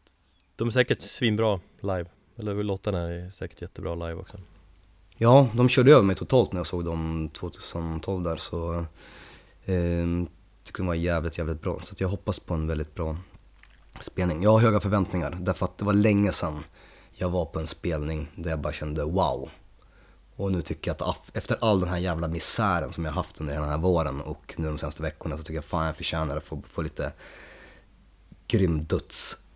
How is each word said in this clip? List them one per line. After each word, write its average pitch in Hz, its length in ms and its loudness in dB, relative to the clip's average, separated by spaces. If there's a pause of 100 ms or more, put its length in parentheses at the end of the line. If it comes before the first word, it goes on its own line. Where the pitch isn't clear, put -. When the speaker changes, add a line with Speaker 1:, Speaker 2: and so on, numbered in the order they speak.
(560)
Speaker 1:
de 117 120 0
är 110 40 -2
säkert 123 300 2
svinbra 107 580 2 (200)
live. 92 260 -4 (320)
Eller 107 160 -4
låtarna 101 460 -2
är 87 300 -6
säkert - 320 -12
jättebra 87 320 -8
live 85 200 -6
också. - 220 -12 (800)
Speaker 2:
Ja, 123 380 8
de 123 140 6
körde 131 240 8
över 135 100 12
mig 98 140 4
totalt 107 360 4
när 90 80 -2
jag 87 60 -4
såg 87 180 -4
dem 80 540 -2
tvåtusen 82 600 -6
tolv 95 240 -4
där, 82 120 -2
så, 85 480 -4 (800)
ehm, 85 640 0 (360)
tycker - 140 -12
de 92 80 -2
var 87 80 0
jävligt, 85 440 -2
jävligt 78 240 -4
bra. 87 200 -4
Så - 100 -12
att - 80 -8
jag 92 80 0
hoppas 98 320 -4
på - 140 -6
en 80 120 -2
väldigt 76 280 -4
bra 80 220 -4 (840)
spelning. 85 420 -2
Jag 104 80 6
har 110 100 8
höga 110 200 4
förväntningar, 95 600 0
därför 92 260 -2
att - 120 -10
det 104 60 -4
var 101 80 2
länge 101 400 4
sedan 78 320 -6 (480)
jag 92 180 -4
var 87 140 0
på 80 160 -6
en 78 60 -4
spelning 78 680 -4
där 82 160 -6
jag 78 100 -2
bara 73 120 -4
kände 76 320 -4
wow. 76 460 0 (880)
Och 98 160 -2
nu 87 100 0
tycker - 280 -6
jag 80 40 -2
att - 80 -10 (140)
af-, - 180 -20
efter - 260 -4
all 107 200 4
den 87 80 0
här 90 100 -2
jävla 85 300 -2
misären 85 640 0
som 85 120 -4
jag 78 80 -4
haft 85 280 -6
under 73 140 -4
hela 76 100 -2
den 76 100 -2
här 78 80 0
våren 80 380 2
och - 360 -12
nu 80 100 -2
de 76 120 -4
senaste 76 240 -8
veckorna, 76 340 -6
så 78 60 -10
tycker 78 120 -8
jag 78 100 -6
fan 80 220 -2
jag 80 100 -4
förtjänar 78 400 -4
att 73 80 -6
få, 73 260 -10
få - 120 -6
lite 73 300 -6 (1400)
grym 87 320 2
döds - 560 -4 (200)